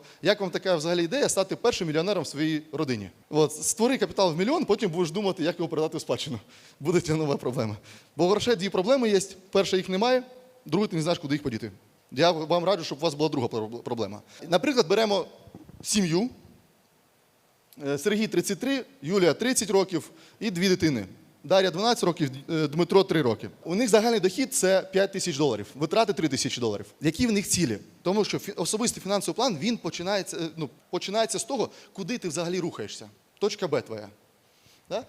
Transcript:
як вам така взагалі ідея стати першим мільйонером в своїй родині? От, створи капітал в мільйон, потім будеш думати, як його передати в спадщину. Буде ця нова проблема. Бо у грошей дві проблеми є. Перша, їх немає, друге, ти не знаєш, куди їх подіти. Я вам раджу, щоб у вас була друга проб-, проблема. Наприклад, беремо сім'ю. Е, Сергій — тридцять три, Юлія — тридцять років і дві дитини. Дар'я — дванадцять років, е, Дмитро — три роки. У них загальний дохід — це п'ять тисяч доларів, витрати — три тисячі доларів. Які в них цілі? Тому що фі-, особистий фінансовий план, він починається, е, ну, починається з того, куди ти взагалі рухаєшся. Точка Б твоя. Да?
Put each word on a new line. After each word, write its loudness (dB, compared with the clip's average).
як 2
вам -2
така 0
взагалі 0
ідея 0
стати 0
першим 0
мільйонером 0
в -6
своїй -2
родині? -4
От, 2
створи 0
капітал 2
в -4
мільйон, 0
потім 2
будеш -2
думати, -2
як -2
його -4
передати -2
в -6
спадщину. -4
Буде 2
ця -2
нова -2
проблема. -4
Бо 2
у 2
грошей 2
дві -4
проблеми 2
є. 4
Перша, 2
їх -2
немає, 2
друге, 0
ти -6
не 0
знаєш, 0
куди -2
їх -4
подіти. -6
Я 4
вам 0
раджу, 0
щоб -8
у -10
вас 0
була 0
друга -2
проб-, -6
проблема. -6
Наприклад, 2
беремо 2
сім'ю. 0
Е, 0
Сергій — 0
тридцять 0
три, 0
Юлія — 4
тридцять 0
років 2
і -2
дві 2
дитини. 2
Дар'я — 4
дванадцять 0
років, 0
е, 0
Дмитро — 4
три 2
роки. 0
У -4
них 2
загальний 6
дохід — 0
це 4
п'ять 0
тисяч -4
доларів, 2
витрати — 2
три 0
тисячі -2
доларів. -2
Які 2
в 2
них 0
цілі? 0
Тому 2
що -4
фі-, -8
особистий -2
фінансовий -2
план, 0
він -2
починається, -6
е, -4
ну, -6
починається -2
з -6
того, -4
куди -6
ти -8
взагалі -4
рухаєшся. -8
Точка -2
Б 2
твоя. -12
Да? -6